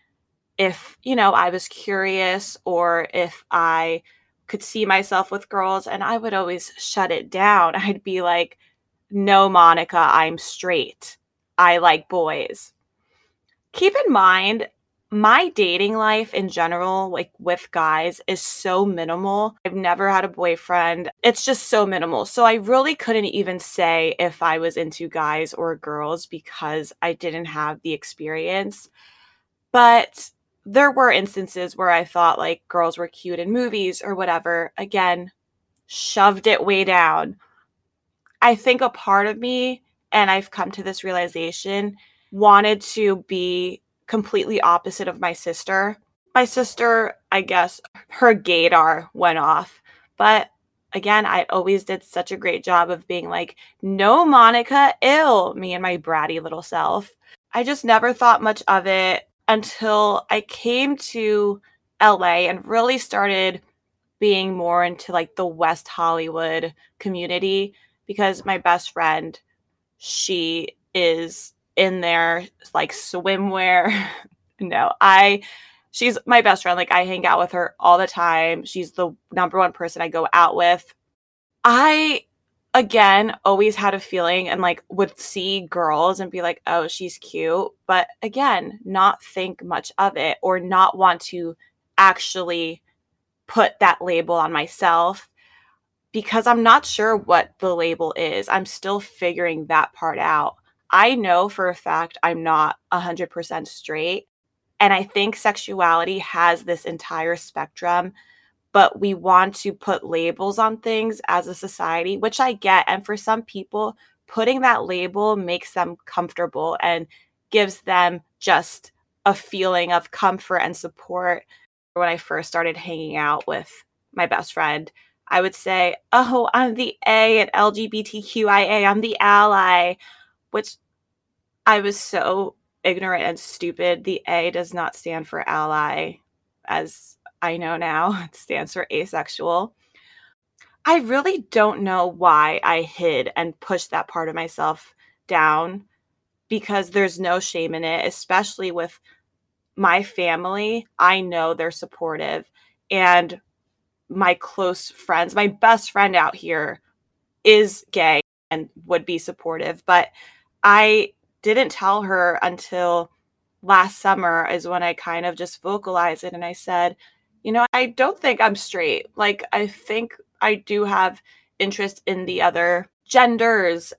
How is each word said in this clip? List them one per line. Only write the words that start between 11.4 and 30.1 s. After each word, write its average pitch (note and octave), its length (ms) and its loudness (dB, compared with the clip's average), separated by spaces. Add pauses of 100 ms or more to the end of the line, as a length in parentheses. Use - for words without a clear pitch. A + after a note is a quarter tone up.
I F3 220 6
like E3 320 2
boys." D#3 640 -4 (960)
Keep F#4+ 220 2 (120)
in E4 60 2
mind, F#3+ 560 4 (420)
my A3+ 440 4
dating G3 420 0
life G#3+ 380 0
in F#3+ 160 -4
general, F3+ 580 -2
like, F3 300 -6
with F3 320 -4
guys, D#3+ 560 -2
is F#3 160 -4
so F#3+ 420 0
minimal. G3 800 -2
I've F3+ 80 -8
never F#3+ 380 0
had F#3+ 160 2
a - 20 -10
boyfriend. E3+ 840 -2 (120)
It's A#3 240 2
just - 220 -2
so G#3 180 2
minimal. E3+ 400 -2
So - 180 2
I A3+ 100 6
really C4 400 0
couldn't A3 300 -2
even F#3 340 -4
say E3 600 0
if E3+ 240 -2
I D#3+ 160 0
was E3 180 -4
into E3 320 -6
guys D#3 460 -4
or E3 220 -6
girls D3+ 500 -8
because D#3 760 -10
I E3+ 140 -2
didn't E3 320 -8
have D3+ 340 -6
the D#3+ 140 -6
experience. E3+ 960 -8 (800)
But A#3 600 4 (340)